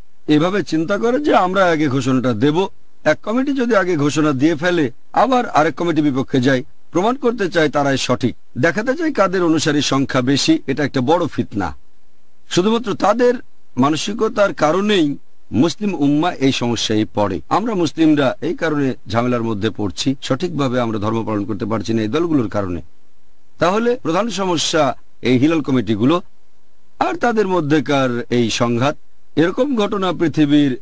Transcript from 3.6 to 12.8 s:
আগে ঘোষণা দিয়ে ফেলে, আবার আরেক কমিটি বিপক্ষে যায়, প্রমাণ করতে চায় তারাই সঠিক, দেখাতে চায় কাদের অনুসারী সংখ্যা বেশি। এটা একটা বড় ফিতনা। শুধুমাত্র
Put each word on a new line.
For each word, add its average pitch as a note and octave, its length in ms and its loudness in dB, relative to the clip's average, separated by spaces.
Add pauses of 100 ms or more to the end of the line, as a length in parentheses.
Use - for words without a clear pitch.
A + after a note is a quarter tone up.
আগে F3+ 200 2
ঘোষণা D3 360 2
দিয়ে D3 240 2
ফেলে, D#3+ 360 0 (220)
আবার A#3 360 2
আরেক D#3 260 2
কমিটি E3+ 260 2
বিপক্ষে C3+ 400 0
যায়, C3 220 2 (280)
প্রমাণ G#3+ 240 2
করতে A3+ 340 0
চায় D#3 200 2
তারাই C#3 280 2
সঠিক, B2 380 0 (220)
দেখাতে G#3 380 0
চায় D#4+ 180 -2
কাদের F#3+ 300 2
অনুসারী D#3 380 2
সংখ্যা C#3 400 0
বেশি। C#3 460 2
এটা C#3 160 -2
একটা C3+ 180 0
বড় D#3+ 260 2
ফিতনা। F#2 500 -4 (720)
শুধুমাত্র G#3 440 0